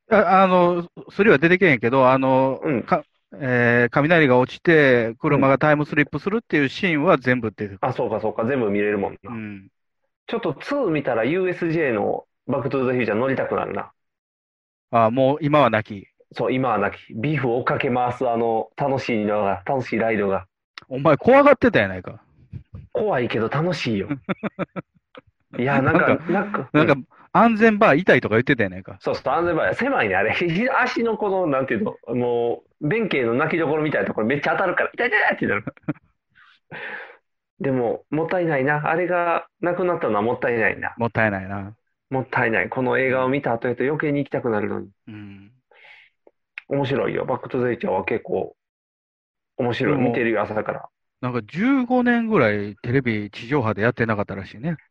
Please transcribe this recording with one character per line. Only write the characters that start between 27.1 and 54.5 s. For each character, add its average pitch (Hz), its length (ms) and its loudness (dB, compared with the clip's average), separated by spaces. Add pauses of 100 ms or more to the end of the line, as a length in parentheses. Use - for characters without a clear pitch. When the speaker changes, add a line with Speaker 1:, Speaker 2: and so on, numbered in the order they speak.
Speaker 1:
安 220 220 4
全 220 220 4
バ 196 160 6
ー - 20 4
痛 180 200 4
い 123 40 4
と - 80 -4
か 101 60 0
言 113 80 4
っ - 20 0
て 143 120 2
た 110 80 0
や 95 40 -2
な 92 80 -10
い 98 60 -14
か。 95 180 -18
Speaker 2:
そ 135 120 -4
う - 20 -2
そ - 160 -4
う、 - 20 0
安 165 140 0
全 170 100 0
バ 107 160 0
ー。 - 20 0
狭 226 300 -2
い 107 60 0
ね、 92 60 2
あ 98 60 2
れ。 110 120 2
ひ-、 175 160 -2
ひ-、 214 180 0
足 240 340 0
の 226 140 0
こ 208 140 -2
の、 185 160 0
な 135 160 0
ん 123 40 -4
て 127 60 -2
い 117 60 0
う 202 40 -2
の、 - 140 -4 (180)
も 120 480 -2 (180)
う、 151 80 -2
弁 214 200 0
慶 139 140 -2
の 113 100 0
泣 147 180 0
き 180 60 -2
ど 160 120 0
こ 156 80 0
ろ 156 60 -2
み 151 80 -2
た 135 80 0
い 101 40 0
な 98 40 -2
と 104 60 -6
こ - 80 -6
ろ 107 60 0
め 135 100 0
っ 143 40 -4
ち - 80 -4
ゃ 160 40 0
当 175 60 -2
た 196 80 0
る 180 80 -2
か 120 100 -2
ら、 - 80 -6
「痛 240 140 -2
い - 20 0
痛 - 80 -2
い - 40 2
痛 - 100 0
い」 - 60 0
っ - 20 -14
て - 80 -4
な 101 80 -2
る。 104 100 -6
Speaker 1:
<laughs> - 2000 -16
Speaker 2:
で 135 100 -2
も、 123 400 -2
も 156 160 -2
っ - 20 -6
た 185 120 -2
い 175 40 0
な 156 140 0
い 131 60 0
な。 151 260 0
あ 160 40 2
れ 175 120 -2
が 175 400 0 (140)
な 175 140 -2
く 185 100 -4
な 175 120 0
っ 170 40 -6
た 143 80 -2
の 107 80 0
は 104 60 2
も 120 120 0
っ 117 60 -10
た 131 100 -2
い 117 80 0
な 104 100 2
い - 100 -4
な。 - 200 -8
Speaker 1:
も 117 80 -2
っ 113 40 -2
た 113 160 2
い 107 40 2
な 98 100 -4
い 95 80 -12
な。 101 260 -10 (360)
Speaker 2:
も 131 120 -2
っ 120 60 -8
た 123 160 0
い 117 60 0
な 98 120 0
い。 107 60 -4
こ 131 140 -6
の 123 160 0
映 131 120 0
画 127 140 0
を 127 40 0
見 139 120 -2
た 127 140 -2
後 123 140 -4
へ 120 60 -2
と 123 100 -4
余 151 140 -2
計 151 140 -2
に 143 60 -2
行 139 80 -2
き - 40 -20
た 135 120 -4
く 127 80 -2
な 107 100 0
る 104 80 -4
の 101 120 -6
に。 95 80 -14 (200)
Speaker 1:
う - 40 -16
ん。 101 400 -18 (1160)
Speaker 2:
面 139 160 -2
白 123 240 -2
い 107 60 -4
よ。 - 100 -4
バ 127 120 -4
ッ - 20 -6
ク - 100 -14
ト 135 100 -4
ゥ - 20 0
ザ 123 80 0
フ 120 40 0
ュ 110 40 -4
ー - 40 -10
チ 101 60 -6
ャ 95 40 -2
ー - 20 0
は 95 120 -2
結 117 200 -4
構 - 320 -6 (1000)
面 120 160 -2
白 135 200 0
い。 147 40 0
Speaker 1:
で 127 60 0
も、 123 60 2
Speaker 2:
見 117 60 -2
て 127 80 0
る 113 100 0
よ、 104 100 0
朝 107 220 -4
か - 80 -4
ら。 - 160 -10 (340)
Speaker 1:
な 123 80 -4
ん - 20 -8
か 123 100 -4
十 247 420 0
五 247 180 0
年 240 240 2
ぐ 214 120 2
ら 110 140 4
い 104 300 -4
テ 120 100 -4
レ 135 80 2
ビ 107 300 -4
地 123 160 -16
上 135 160 0
波 110 120 0
で 101 80 -4
や 117 80 4
っ - 40 -2
て 120 100 -2
な 110 120 0
か 101 60 -2
っ - 40 -2
た 104 80 -10
ら 95 100 -10
し - 100 -18